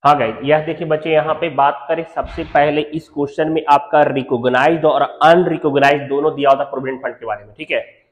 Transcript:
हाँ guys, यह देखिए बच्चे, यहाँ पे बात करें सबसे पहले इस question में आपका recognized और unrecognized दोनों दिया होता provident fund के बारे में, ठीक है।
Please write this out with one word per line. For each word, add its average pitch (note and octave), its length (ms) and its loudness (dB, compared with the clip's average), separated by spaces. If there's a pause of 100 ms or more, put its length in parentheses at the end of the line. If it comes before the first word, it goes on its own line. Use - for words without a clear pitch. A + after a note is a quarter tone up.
हाँ C#3+ 160 4
guys, A2+ 240 -2
यह D3+ 160 2
देखिए D#3+ 280 -6
बच्चे, D#3 240 -2
यहाँ D#3 220 2
पे E3+ 160 -4
बात C#3 400 0
करें E3 160 -2
सबसे - 380 -8
पहले D3+ 380 0
इस D3+ 280 -8
question C#3+ 400 -4
में D#3+ 200 0
आपका D3 340 4
recognized C3 800 0
और C#3+ 160 2
unrecognized D3 1080 2
दोनों D3 260 0
दिया C#3 140 0
होता C#3 140 4
provident C3 380 -8
fund B2 120 -8
के A#2 120 -16
बारे G#2 180 -8
में, G#2+ 140 -20
ठीक D#3 140 -10
है। B2+ 80 -2 (320)